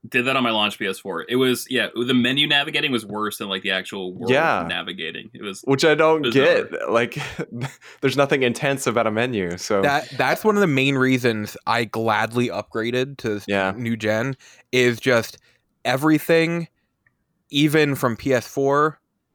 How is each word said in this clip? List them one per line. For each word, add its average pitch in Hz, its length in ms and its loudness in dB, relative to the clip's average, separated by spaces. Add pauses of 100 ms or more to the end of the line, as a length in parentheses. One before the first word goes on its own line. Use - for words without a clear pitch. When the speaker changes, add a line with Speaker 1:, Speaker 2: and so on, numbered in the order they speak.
Speaker 1:
Did 123 160 -2
that 135 100 0
on 131 60 0
my 120 80 0
launch 104 300 -2
P 104 80 -4
S 98 100 -4
four. 87 320 -8
It 120 60 0
was, 127 340 0
yeah, 117 240 -2
the 123 220 0
menu 135 320 2
navigating 147 440 -2
was 113 140 -2
worse 104 320 -6
than, 104 120 -8
like, 95 120 -4
the 98 80 -4
actual 95 460 -6
world - 160 -2
Speaker 2:
Yeah. 131 360 2
Speaker 1:
navigating. 87 640 -8
It - 120 -18
was, 101 220 -10
Speaker 2:
Which 135 200 2
I 151 80 6
don't 156 300 4
Speaker 1:
bizarre. 131 400 4
Speaker 2:
get. - 260 -6
Like, 117 300 0 (420)
<laughs> - 400 -12
there's 131 160 0
nothing 143 240 2
intense 135 460 0
about 117 180 2
a 110 60 0
menu, 107 480 -2
so. 98 240 0
Speaker 3:
That, 143 340 0
that's 139 260 0
one 214 120 4
of 208 60 0
the 196 40 4
main 139 300 2
reasons 123 600 0 (120)
I 117 180 0
gladly 113 600 0
upgraded 120 720 -4
to 107 180 -4
s-, 101 120 -8
Speaker 2:
Yeah. 98 300 0
Speaker 3:
new 117 180 -4
gen, 110 400 -2 (360)
is 123 280 4
just 120 380 0 (480)
everything, 156 840 2 (840)
even 147 420 4
from 120 220 -2
P 135 180 -2
S 117 140 0
four, 143 520 0 (360)